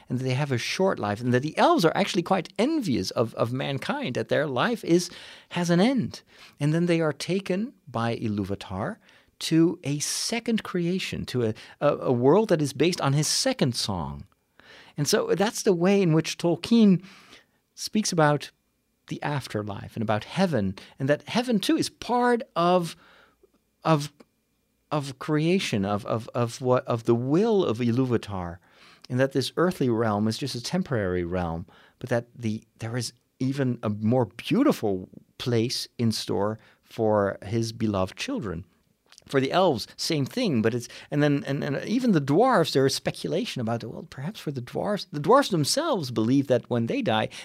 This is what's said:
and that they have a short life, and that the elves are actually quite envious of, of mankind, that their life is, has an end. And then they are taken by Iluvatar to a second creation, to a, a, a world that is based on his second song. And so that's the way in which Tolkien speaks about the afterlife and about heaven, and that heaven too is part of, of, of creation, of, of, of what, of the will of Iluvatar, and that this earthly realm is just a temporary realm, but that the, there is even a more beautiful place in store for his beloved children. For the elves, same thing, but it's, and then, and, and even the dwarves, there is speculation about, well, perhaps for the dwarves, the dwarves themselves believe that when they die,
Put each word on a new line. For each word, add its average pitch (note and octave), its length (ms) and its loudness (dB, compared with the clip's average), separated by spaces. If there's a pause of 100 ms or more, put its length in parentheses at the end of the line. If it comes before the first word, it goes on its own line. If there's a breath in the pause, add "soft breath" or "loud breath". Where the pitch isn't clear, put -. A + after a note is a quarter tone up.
and B2+ 100 -4
that B2+ 60 -6
they B2+ 100 -2
have C#3 160 -2
a B2 80 0
short - 400 -2
life, G#2 220 -2
and B2 120 0
that B2+ 120 4
the D3+ 120 -6
elves C4 280 4
are D#3 120 2
actually F#3+ 260 0
quite F#3+ 360 -2
envious G3 540 0
of, A#2 220 0
of A#2+ 180 -2
mankind, C#3+ 640 -4
that A#2 120 -2
their C3+ 180 2
life D#3 380 -2
is, F3 240 4 (420 loud breath)
has F3 200 -2
an E3+ 100 6
end. G#3 420 0 (360 loud breath)
And D3+ 160 2
then E3+ 120 2
they E3 140 2
are D3+ 120 0
taken F#3+ 600 -4 (140)
by A#2 300 -2
Iluvatar G2+ 800 -4 (420 soft breath)
to E3 460 2
a D3 160 -4
second A3+ 640 -2
creation, F3 640 -4
to B2 180 -2
a, A2 100 -2 (260 loud breath)
a, D3 180 2
a - 140 0
world D3 360 4
that D#3+ 140 2
is C3+ 100 -2
based E3+ 280 0
on C#3 120 0
his D3 160 0
second F3 480 0
song. C#2+ 480 -6 (720 loud breath)
And D3 100 -2
so - 300 2
that's G3 260 -2
the G3+ 120 4
way G3 280 4
in E3 100 4
which D#3+ 260 0
Tolkien G3 640 4 (720 loud breath)
speaks - 360 -4
about D3+ 400 2 (580)
the - 140 -10
afterlife G#2+ 720 -6
and A2+ 80 -4
about G#2+ 220 0
heaven, B2+ 520 0 (220 loud breath)
and C3+ 100 0
that D3 200 0
heaven A#3 320 0
too D#4 160 2
is G#3+ 120 0
part A#3+ 540 0 (120)
of, F3 420 2 (880 soft breath)
of, D3+ 280 2 (800)
of C#3+ 280 -4
creation, D#3 640 2
of, G#2 220 0
of, A#2 280 -2
of A#2+ 260 -2
what, B2+ 260 2
of A#2 180 -2
the A#2+ 100 4
will F3 500 2
of A2 140 0
Iluvatar, A2+ 800 -2 (500 loud breath)
and B2+ 120 -2
that C3+ 120 2
this C3 240 -2
earthly E3 320 0
realm A2 380 2
is A2+ 120 -2
just C3 160 -6
a B2 80 -10
temporary G2+ 640 -2
realm, E2+ 420 -4 (320 soft breath)
but - 120 -12
that A#2+ 240 -2
the, A2 300 -6 (140)
there A#2 180 -8
is A#2+ 160 -6 (260)
even C3 440 -2
a A2 80 -2
more A2 340 2
beautiful A2 840 0 (300)
place A#2+ 480 -2 (120)
in A2+ 120 2
store G#2+ 480 -2 (240 soft breath)
for G#2+ 640 0
his A2+ 280 -2
beloved G#2 440 -2
children. A#2+ 480 -6 (600)
For C#3 140 0
the C3 100 0
elves, E3 460 2
same D3 280 -2
thing, D#3 380 0
but A2+ 100 2
it's, A#2+ 140 -6 (240 loud breath)
and D3 100 0
then, C#3+ 280 2
and, C#3 160 -4
and C#3 200 -4
even A#3+ 280 0
the D#3 80 4
dwarves, F3+ 520 4
there C#3 140 4
is C#3 80 2
speculation E3+ 640 -4
about, A2+ 220 -4
well, A#2+ 260 -12
perhaps - 300 -10
for D3+ 140 -8
the B2+ 100 -8
dwarves, F3+ 480 -4
the D3+ 80 -8
dwarves G#3+ 320 4
themselves F3+ 600 0
believe B2 340 2
that A#2+ 240 0
when A#2 160 0
they C4 160 -2
die, A2+ 280 -2 (140 loud breath)